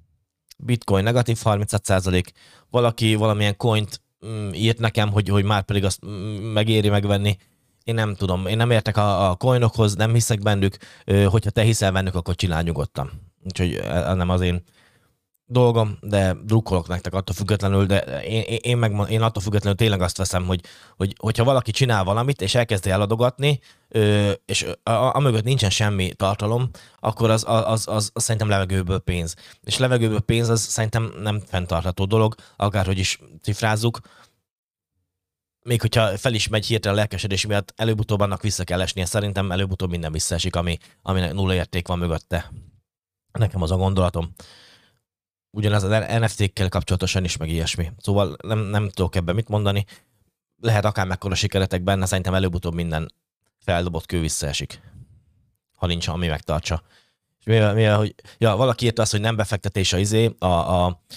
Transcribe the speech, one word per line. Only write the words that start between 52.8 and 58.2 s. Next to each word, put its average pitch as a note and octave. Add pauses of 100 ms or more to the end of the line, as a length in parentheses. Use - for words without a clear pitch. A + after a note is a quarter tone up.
feldobott F2
kő F2
visszaesik. D2+ (960)
Ha F#2
nincs, E2+
ami F2
megtartsa. D#2 (560)
És -
mivel, A2
mivel, G#2+
hogy, G#2+ (240)